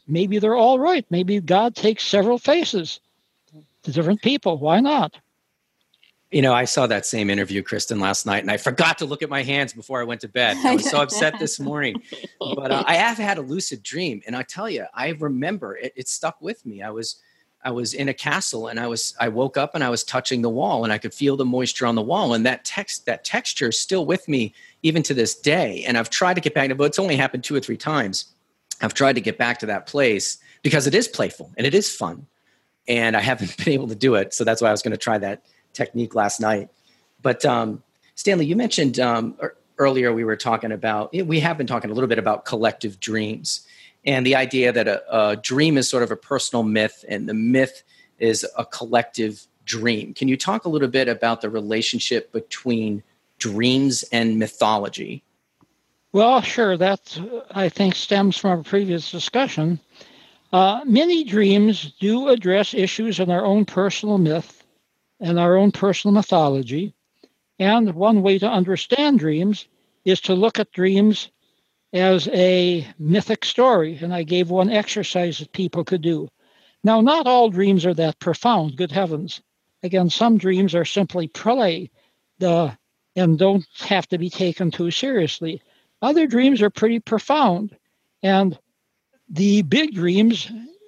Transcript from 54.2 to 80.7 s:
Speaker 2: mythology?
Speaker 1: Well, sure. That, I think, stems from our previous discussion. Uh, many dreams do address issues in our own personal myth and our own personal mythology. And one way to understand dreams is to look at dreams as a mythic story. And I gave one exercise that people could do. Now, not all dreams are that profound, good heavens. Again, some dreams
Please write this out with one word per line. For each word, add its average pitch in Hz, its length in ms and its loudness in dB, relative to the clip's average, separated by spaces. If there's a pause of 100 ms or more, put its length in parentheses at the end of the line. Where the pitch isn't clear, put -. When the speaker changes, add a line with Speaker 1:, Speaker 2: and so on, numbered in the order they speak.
Speaker 2:
mythology? 107 840 -2 (880)
Speaker 1:
Well, 233 300 6
sure. 202 360 0
That, 185 400 -2 (340)
I 190 180 -2
think, 190 260 2
stems 196 420 2
from 190 140 0
our 165 120 -2
previous 190 460 -2
discussion. 175 720 -2 (720)
Uh, 196 340 4
many 311 380 4
dreams 202 760 2
do 233 300 0
address 196 460 2
issues 202 440 -2
in 180 120 0
our 180 120 0
own 202 220 4
personal 202 540 0
myth 160 440 -2 (560)
and 170 200 0
our 175 160 6
own 196 160 6
personal 202 420 0
mythology. 151 800 2 (640)
And 208 360 4
one 202 260 4
way 196 180 4
to 202 100 0
understand 240 720 2
dreams 160 480 0 (380)
is 185 160 4
to 190 140 0
look 220 240 2
at 208 140 -4
dreams 196 560 2 (640)
as 180 360 2
a 180 560 2 (140)
mythic 185 460 0
story. 185 560 2
And 175 120 -4
I 175 100 -4
gave 175 260 0
one 185 200 2
exercise 185 680 -2
that 151 140 -14
people 175 300 -2
could 180 180 -2
do. 160 280 -2 (540)
Now, 220 180 6
not 285 260 4
all 247 220 6
dreams 190 360 2
are 180 80 2
that 156 260 -2
profound, 165 560 0
good 165 160 -4
heavens. 170 500 -4 (420)
Again, 180 260 2
some 226 280 4
dreams 185 380 2